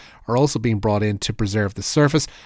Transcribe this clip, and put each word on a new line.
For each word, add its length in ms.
are 80
also 220
being 200
brought 240
in 180
to 120
preserve 400
the 100
surface. 440